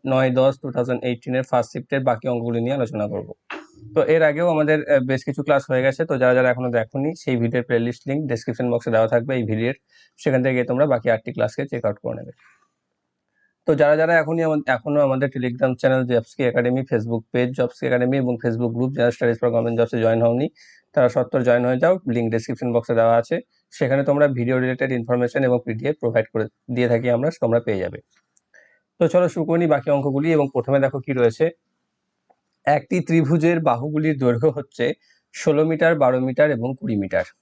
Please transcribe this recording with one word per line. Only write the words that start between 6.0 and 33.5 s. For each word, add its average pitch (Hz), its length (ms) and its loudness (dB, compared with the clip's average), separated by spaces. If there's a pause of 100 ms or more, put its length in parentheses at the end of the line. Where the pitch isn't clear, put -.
তো 147 120 0
যারা 127 160 4
যারা 127 140 2
এখনো 127 240 -4
দেখোনি, 135 340 -2 (120)
সেই 127 200 -2
ভিডিওর 120 260 -2
প্লেলিস্ট 117 400 -2
লিংক 139 120 -4 (100)
ডেসক্রিপশন 123 420 -4
বক্সে 120 220 -4
দেওয়া 110 180 2
থাকবে 123 260 0
এই 117 120 -2
ভিডিওর, 113 260 -2 (460)
সেখান 131 200 2
থেকে 131 140 0
গিয়ে 120 140 -2
তোমরা 131 220 2
বাকি 117 220 -2
আটটি 117 220 -6
ক্লাসকে 110 340 -4
চেক 120 180 -6
আউট 104 160 -6
করে 120 140 -6
নেবে। - 140 -16 (1300)
তো - 40 0 (100)
যারা 147 200 6
যারা 165 220 2
এখনই 165 260 -2
আমা-, 151 180 -2 (100)
এখনো 147 300 -2
আমাদের 135 280 0
Telegram 127 460 -2
চ্যানেল 131 300 2
জবস 120 260 0
কি 143 140 -2
একাডেমি, 123 400 0
Facebook 117 320 -2 (100)
পেজ 123 160 0 (100)
জবস 123 220 -2
কি - 100 -6
একাডেমি 123 320 0
এবং 123 200 -2
Facebook 117 340 -2
গ্রুপ 127 200 -2
General 120 200 2
Studies 117 240 0
for 123 140 0
Government 117 240 0
Jobs-এ 117 260 0
জয়েন 113 220 2
হওনি, 123 220 0 (460)
তারা 127 220 4
সত্বর 127 320 0
জয়েন 123 200 4
হয়ে 127 140 0
যাও, 175 120 4 (200)
লিংক 117 200 0
ডেসক্রিপশন 120 400 -4
বক্সে 117 260 -2
দেওয়া 117 200 4
আছে, 165 160 -4 (420)
সেখানে 139 300 0
তোমরা 143 180 4 (120)
ভিডিও 123 240 0
রিলেটেড 127 360 -2
ইনফরমেশন 123 500 -2
এবং 123 180 2
পিডিএফ 120 360 -4
প্রোভাইড 113 300 0
করে 110 120 -2 (300)
দিয়ে 123 180 2
থাকি 120 240 0
আমরা, 135 120 -2 (160)
তোমরা 117 220 0
পেয়ে 101 160 -2
যাবে। 90 160 -8 (1000)
তো 175 140 2
চলো 180 200 4
শুরু 170 160 -4
করে 165 140 2
নিই 160 120 0
বাকি 135 220 -2
অঙ্কগুলি, 139 400 0
এবং 143 180 2
প্রথমে 139 300 0
দেখো 135 200 -4
কি 147 140 -6
রয়েছে, 120 260 2 (1200)
একটি 147 300 0 (120)
ত্রিভুজের 165 500 2 (100)